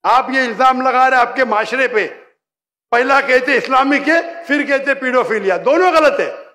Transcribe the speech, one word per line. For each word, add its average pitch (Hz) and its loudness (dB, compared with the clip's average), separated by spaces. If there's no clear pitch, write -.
आप 254 2
ये 262 0
इल्जाम 254 0
लगा 254 2
रहे 262 2
आपके 247 0
माशरे 220 -2
पे, 220 0
पहला 262 2
कहते 254 0
इस्लामिक 269 0
है, 330 -2
फिर 285 -2
कहते 269 -2
पीडोफिलिया। 220 -2
दोनों 330 2
गलत 311 2
है। 185 -2